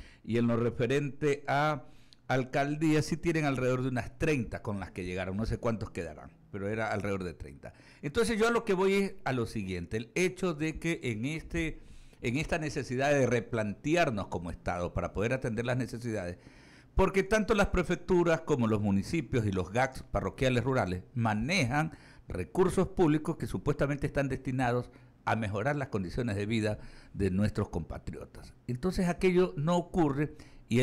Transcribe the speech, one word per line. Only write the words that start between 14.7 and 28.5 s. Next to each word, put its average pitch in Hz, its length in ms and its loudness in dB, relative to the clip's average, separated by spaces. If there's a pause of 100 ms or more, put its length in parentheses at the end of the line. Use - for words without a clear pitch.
para 87 200 -2
poder 107 180 0
atender 120 340 -2
las 127 120 0
necesidades, 110 600 -6 (580)
porque 190 280 4
tanto 220 300 2
las 202 140 4
prefecturas 170 760 2
como 123 260 2
los 107 140 2
municipios 107 640 2
y 101 80 2
los 92 180 -2
gacs 127 320 0
parroquiales 113 640 0
rurales 98 380 0 (100)
manejan 127 800 0 (340)
recursos 185 600 0
públicos 156 480 2
que 120 100 -6
supuestamente 143 580 -2
están 139 220 0
destinados 127 600 -2 (340)
a 110 140 2
mejorar 110 400 0
las 135 120 -4
condiciones 104 460 -2
de 104 100 -2
vida 107 320 0 (360)
de 95 180 0
nuestros 101 380 0
compatriotas. - 840 -10 (140)